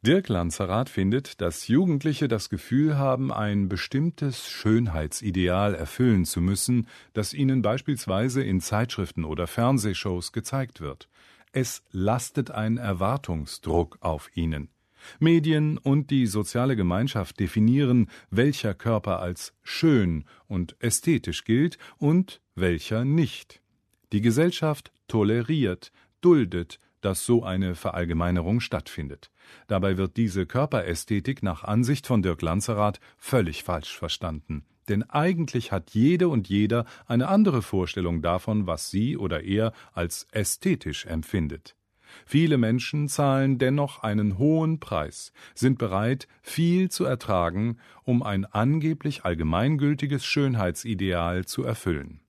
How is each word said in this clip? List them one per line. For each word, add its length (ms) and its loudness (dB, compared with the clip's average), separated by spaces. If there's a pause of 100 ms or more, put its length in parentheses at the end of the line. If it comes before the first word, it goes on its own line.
Dirk 280 4
Lanzerath 580 -2
findet, 540 -2
dass 260 -4
Jugendliche 580 2
das 220 -2
Gefühl 480 0
haben, 340 0
ein 380 0
bestimmtes 800 -4
Schönheitsideal 1300 0
erfüllen 500 2
zu 160 -4
müssen, 460 0 (260)
das 220 -4
ihnen 260 0
beispielsweise 840 0
in 200 0
Zeitschriften 640 -2
oder 200 -4
Fernsehshows 880 -2
gezeigt 480 -8
wird. 300 -12 (420)
Es 300 -2 (100)
lastet 580 -2
ein 280 -2
Erwartungsdruck 1200 -2
auf 340 -4
ihnen. 360 -4 (480)
Medien 580 2
und 340 0
die 160 2
soziale 500 0
Gemeinschaft 640 -2
definieren, 680 4 (220)
welcher 420 2
Körper 480 -2
als 320 -8 (100)
schön 600 2 (220)
und 320 -4
ästhetisch 680 -2
gilt 320 2 (220)
und 420 2 (140)
welcher 500 0
nicht. 560 -2 (520)
Die 100 2
Gesellschaft 680 2 (160)
toleriert, 840 0 (300)
duldet, 560 4 (220)
dass 240 -2
so 200 4
eine 300 -2
Verallgemeinerung 880 0
stattfindet. 680 -8 (380)
Dabei 280 0
wird 220 -2
diese 260 0
Körperästhetik 960 -2
nach 220 -4
Ansicht 420 0
von 160 2
Dirk 200 0
Lanzerath 580 0 (160)
völlig 480 -2
falsch 320 -6
verstanden. 680 -8 (240)
Denn 180 -2
eigentlich 640 -2
hat 200 -6
jede 360 4
und 220 -2
jeder 340 2 (220)
eine 220 2
andere 340 4
Vorstellung 580 -2
davon, 460 0
was 240 -4
sie 260 0
oder 260 -4
er 300 0 (220)
als 360 -6
ästhetisch 760 -2
empfindet. 680 -4 (520)
Viele 320 4
Menschen 500 0
zahlen 500 2
dennoch 440 0
einen 340 0
hohen 420 2
Preis, 540 -6 (220)
sind 240 2
bereit, 500 -2 (140)
viel 480 2
zu 140 -2
ertragen, 760 0 (260)
um 180 2
ein 220 -2
angeblich 800 0
allgemeingültiges 1000 0
Schönheitsideal 1200 -2
zu 160 -6
erfüllen. 680 -4